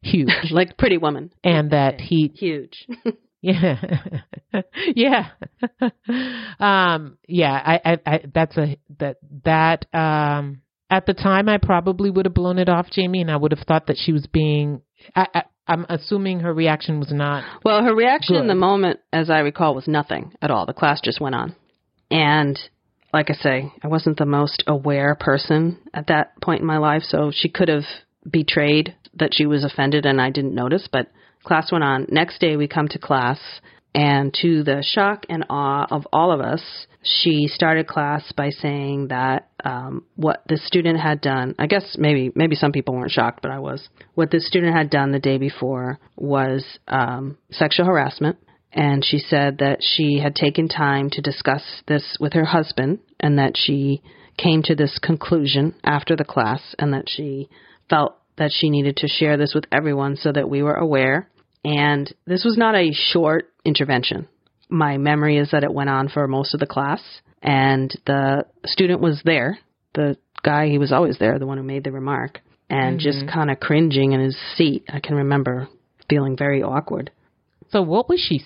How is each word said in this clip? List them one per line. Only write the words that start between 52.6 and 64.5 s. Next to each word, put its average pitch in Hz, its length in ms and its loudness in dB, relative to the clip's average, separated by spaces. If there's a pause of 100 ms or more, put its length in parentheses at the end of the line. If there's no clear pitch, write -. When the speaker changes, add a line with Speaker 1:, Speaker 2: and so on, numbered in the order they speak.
Speaker 2:
and 143 180 4
that 135 160 2
she 139 460 0 (360)
came 160 260 2
to 160 120 2
this 143 260 0
conclusion 151 720 0 (120)
after 147 320 0
the 151 80 -2
class 120 520 -4
and 143 160 0
that 135 140 -4
she 139 400 -8 (420)
felt 151 280 2 (200)
that 151 140 0
she - 180 0
needed 143 280 2
to 151 100 -2
share 151 300 2
this 147 180 0
with 151 160 0
everyone 139 460 0
so - 160 -2
that 143 160 0
we 139 120 0
were 147 140 2
aware. 143 540 0 (340)
And 147 480 0 (160)
this 185 160 -2
was 226 140 2
not 226 180 2
a 175 160 4
short 160 540 0 (180)
intervention. 139 640 0 (420)